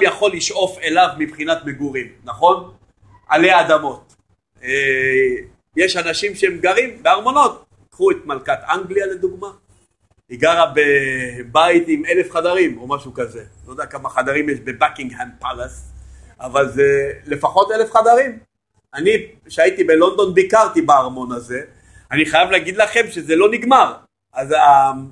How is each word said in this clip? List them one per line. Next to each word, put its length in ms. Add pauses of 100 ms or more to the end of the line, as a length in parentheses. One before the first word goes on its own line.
יכול 300
לשאוף 460
אליו 400
מבחינת 480
מגורים, 420 (160)
נכון? 480 (560)
עלי 320
אדמות. 560 (480)
אה, 60 (1080)
יש 220
אנשים 380
שהם 220
גרים 460
בארמונות. 600 (240)
קחו 220
את 140
מלכת 340 (140)
אנגליה 320
לדוגמה. 420 (800)
היא 100
גרה 360
בבית 1120
עם 180
אלף 260
חדרים 460
או 100
משהו 260
כזה. 300 (240)
לא 40
יודע 140
כמה 240
חדרים 400
יש 100
בבקינגהאם 680 (120)
פלאס, 520 (480)
אבל 320
זה 400 (140)
לפחות 460
אלף 200
חדרים. 480 (540)
אני, 180 (360)
שהייתי 360
בלונדון, 500
ביקרתי 480
בארמון 500
הזה. 300 (500)
אני 140
חייב 240
להגיד 280
לכם 320
שזה 260
לא 160
נגמר. 440 (380)
אז 180
ה-, 400 (200)